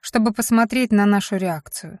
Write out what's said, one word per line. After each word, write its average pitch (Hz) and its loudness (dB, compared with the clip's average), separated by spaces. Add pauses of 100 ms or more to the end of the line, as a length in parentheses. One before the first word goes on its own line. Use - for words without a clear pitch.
чтобы 226 0
посмотреть 233 0
на 202 4
нашу 202 2
реакцию. 170 -8